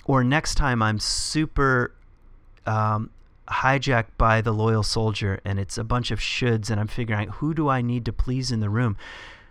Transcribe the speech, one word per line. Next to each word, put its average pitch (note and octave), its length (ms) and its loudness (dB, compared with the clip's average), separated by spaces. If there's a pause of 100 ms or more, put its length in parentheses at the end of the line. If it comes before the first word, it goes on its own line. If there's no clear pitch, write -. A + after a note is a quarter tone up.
or C3 180 4
next C#3+ 320 0
time B2 260 2
I'm G#2+ 180 2
super, C#3 920 0 (720)
um, G#2+ 460 0 (360)
hijacked C3 720 0
by A2+ 240 4
the A2 120 0
loyal A2 280 2
soldier G#2+ 640 0
and G2 140 -2
it's - 180 -6
a A2+ 60 -4
bunch A#2+ 260 -2
of A2 100 -2
shoulds A2+ 520 0
and G#2 80 0
I'm G#2+ 80 -2
figuring A2 400 -2
out G2 80 -10
who D#3 180 -2
do D3+ 160 0
I C3 120 2
need A#2+ 240 -2
to A2+ 80 -4
please B2+ 380 -2
in A2+ 80 0
the G#2 100 0
room? A2 280 0 (540)